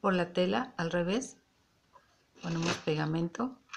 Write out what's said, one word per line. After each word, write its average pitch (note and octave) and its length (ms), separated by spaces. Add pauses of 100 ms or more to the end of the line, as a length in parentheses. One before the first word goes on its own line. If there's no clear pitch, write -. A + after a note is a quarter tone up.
Por G3 120
la F3 180
tela G3+ 420
al E3 160
revés F3 460 (1040)
ponemos E3 380
pegamento, E3 800 (200)